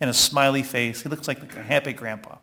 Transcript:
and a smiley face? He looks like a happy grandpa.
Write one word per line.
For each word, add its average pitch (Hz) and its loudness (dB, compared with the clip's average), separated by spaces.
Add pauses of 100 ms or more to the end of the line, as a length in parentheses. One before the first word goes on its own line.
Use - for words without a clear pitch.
and 131 0
a 117 0
smiley 139 4
face? 120 -2
He - -8
looks 151 -6
like 131 -6
a 120 -10
happy 135 0
grandpa. 107 -10